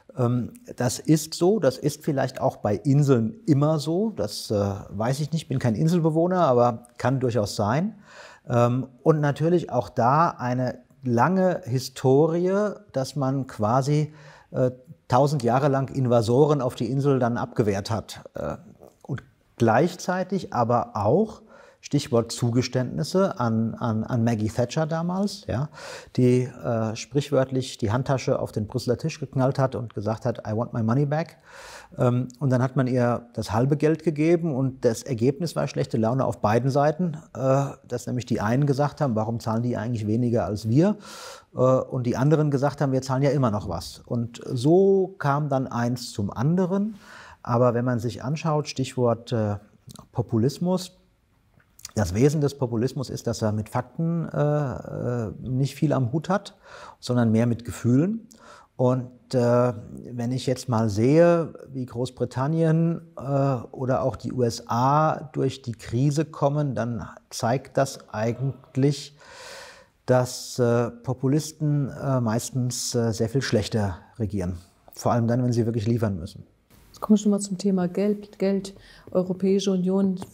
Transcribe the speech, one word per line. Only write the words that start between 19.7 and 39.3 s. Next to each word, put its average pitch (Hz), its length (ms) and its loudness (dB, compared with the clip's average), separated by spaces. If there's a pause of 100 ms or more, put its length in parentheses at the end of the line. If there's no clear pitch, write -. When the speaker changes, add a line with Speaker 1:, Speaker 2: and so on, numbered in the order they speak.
Speaker 1:
aber 117 420 2
auch, 131 460 0 (400)
Stichwort 117 480 0
Zugeständnisse 127 1120 -2
an, 113 340 0
an, 110 300 -2
an 117 180 -2
Maggie 110 280 0
Thatcher 127 340 -2
damals, 175 640 -4
ja, 120 240 -4 (460)
die, 123 260 4
äh, 113 520 -4
sprichwörtlich 131 840 -2
die 107 120 -2
Handtasche 131 480 0
auf 113 140 -6
den 107 140 -2
Brüsseler 120 320 -2
Tisch 156 200 -6
geknallt 131 400 0
hat 131 160 2
und 113 200 -8
gesagt 110 320 -4
hat, 120 200 -4
"I 107 80 -4
want 117 200 -4
my 123 80 -2
money 123 240 2
back." 151 320 -4 (580)
Ähm, 123 320 2 (100)
und 139 120 0
dann 123 120 4
hat 131 140 0
man 135 100 2
ihr 120 460 0
das 110 200 -6
halbe 143 260 2
Geld 151 240 2
gegeben 160 520 0
und 131 300 -2
das 117 200 2
Ergebnis 139 520 0
war 147 120 0
schlechte - 280 -4
Laune 113 300 2
auf - 160 -4
beiden 117 260 4
Seiten, 151 480 0 (180)
äh, 135 300 2 (240)
dass 120 180 -8
nämlich 123 200 -4
die 107 160 -2
einen 123 240 2
gesagt 143 340 0
haben, 135 140 0
"Warum 113 260 -2